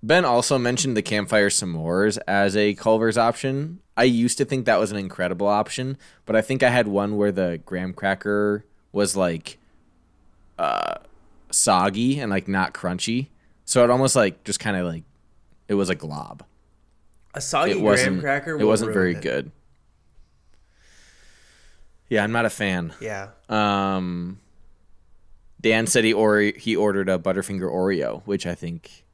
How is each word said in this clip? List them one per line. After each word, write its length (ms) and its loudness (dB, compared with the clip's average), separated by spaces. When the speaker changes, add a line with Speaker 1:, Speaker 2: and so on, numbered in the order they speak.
Speaker 1:
Ben 220 4
also 320 2
mentioned 400 -2
the 40 -2
campfire 460 2
s'mores 680 -2
as 300 2
a 160 2
Culver's 420 0
option. 640 -2
I 80 4
used 320 2
to 80 0
think 220 -4
that 120 4
was 140 0
an 60 -4
incredible 480 -4
option, 500 -2
but 100 0
I 60 4
think 200 -2
I 60 6
had 180 4
one 300 0
where 160 2
the 320 -2
graham 300 -6
cracker 720 -2
was, 240 0
like, 400 -2
uh, 380 -4
soggy 720 2
and, 100 -4
like, 180 -2
not 260 -2
crunchy. 540 -6
So 180 4
it 60 6
almost, 260 4
like, 300 2
just 160 -6
kinda, 240 -2
like, 200 -8
it 60 0
was 140 0
a 60 0
glob. 500 -12
Speaker 2:
A 80 -10
soggy 300 0
Speaker 1:
It 60 0
Speaker 2:
graham 80 -2
Speaker 1:
wasn't, 360 4
Speaker 2:
cracker 300 -4
Speaker 1:
it 80 -6
Speaker 2:
will 80 2
Speaker 1:
wasn't 220 2
Speaker 2:
ruin 100 0
Speaker 1:
very 160 2
Speaker 2:
it. 80 -12
Speaker 1:
good. 300 -4
Yeah, 140 2
I'm 80 -2
not 120 2
a 60 2
fan. 500 -2
Speaker 2:
Yeah. 280 -10
Speaker 1:
Um, 920 0
Dan 240 4
said 180 2
he 80 4
or-, 280 4
he 360 0
ordered 320 0
a 100 2
Butterfinger 540 -4
Oreo, 540 -2
which 200 -4
I 80 -4
think 600 -14